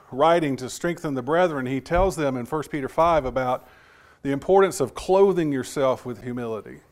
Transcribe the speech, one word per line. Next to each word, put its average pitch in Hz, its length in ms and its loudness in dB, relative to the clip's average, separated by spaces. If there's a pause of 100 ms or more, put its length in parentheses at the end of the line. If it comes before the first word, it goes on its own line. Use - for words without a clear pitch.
(100)
writing 151 460 2
to 127 120 -8
strengthen 160 460 -4
the 131 80 -4
brethren, 151 420 0
he 131 160 -2
tells 175 360 0
them 139 200 -2
in 120 80 -6
First 151 260 -6
Peter 135 180 -6
five 160 360 2
about 127 420 -2 (560)
the 139 100 -2
importance 185 480 2
of 131 140 -2
clothing 185 560 2
yourself 131 540 -2
with 117 180 -10
humility, 117 580 -8 (120)